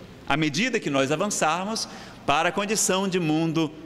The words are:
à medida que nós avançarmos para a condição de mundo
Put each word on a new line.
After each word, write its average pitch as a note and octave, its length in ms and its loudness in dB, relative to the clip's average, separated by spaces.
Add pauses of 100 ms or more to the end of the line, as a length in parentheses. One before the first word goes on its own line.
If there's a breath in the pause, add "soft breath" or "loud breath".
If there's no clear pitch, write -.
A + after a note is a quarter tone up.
(260 loud breath)
à C#3 120 0
medida E3+ 420 0
que D#3 100 -4
nós C3+ 220 2
avançarmos F#3 760 0 (400 loud breath)
para D#3 220 4
a E3+ 40 2
condição G3 580 0
de F3+ 100 0
mundo D#3+ 500 2 (160)